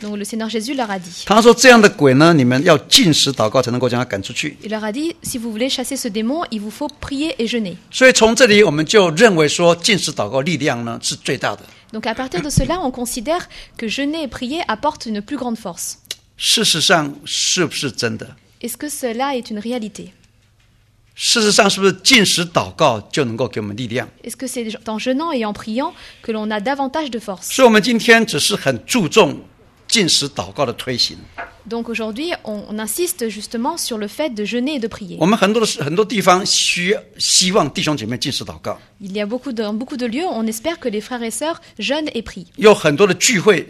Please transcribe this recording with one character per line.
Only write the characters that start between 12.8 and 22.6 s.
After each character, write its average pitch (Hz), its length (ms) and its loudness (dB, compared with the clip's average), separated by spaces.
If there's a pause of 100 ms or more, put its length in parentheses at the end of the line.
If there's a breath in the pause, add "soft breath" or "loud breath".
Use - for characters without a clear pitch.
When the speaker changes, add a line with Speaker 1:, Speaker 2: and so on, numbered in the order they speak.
Speaker 1:
considère 254 560 -4 (280 loud breath)
que 226 120 -8
jeûner 285 340 -4
et 262 60 -6
prier 285 400 -8
apporte 226 380 -4
une 208 140 -6
plus 240 160 -8
grande 233 220 -6
force. - 360 -12 (420)
Speaker 2:
事 - 280 0
实 160 160 0
上， 147 320 2 (120)
是 - 420 -2
不 - 60 -10
是 139 180 -6
真 113 260 -4
的？ - 200 -16 (240)
Speaker 1:
Est-ce 240 160 -10
que 302 120 -10
cela 262 480 -6
est 233 140 -8
une 208 100 -8
réalité ? 214 500 -8 (1080)
Speaker 2:
事 - 220 2
实 208 100 4
上， 202 200 4
是 190 100 -2
不 196 60 4
是 185 60 6 (120)
禁 240 220 6
食 170 180 0
祷 110 280 -2